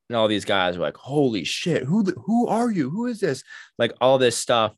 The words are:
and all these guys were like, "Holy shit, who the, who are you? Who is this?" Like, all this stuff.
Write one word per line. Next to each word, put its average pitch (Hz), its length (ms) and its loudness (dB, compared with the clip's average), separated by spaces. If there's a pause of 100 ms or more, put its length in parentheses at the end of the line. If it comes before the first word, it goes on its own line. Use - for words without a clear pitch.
(100)
and 117 60 -4
all 110 120 4
these 104 160 0
guys 90 320 0
were 85 80 -2
like, 73 140 -4
"Holy 123 460 0
shit, - 400 -4
who 196 180 2
the, 185 100 0 (140)
who 233 220 0
are 233 220 0
you? 147 200 -2
Who 226 160 -4
is 240 140 -6
this?" 139 220 -2 (360)
Like, 117 220 0
all 131 180 6
this 123 180 4
stuff. 113 420 0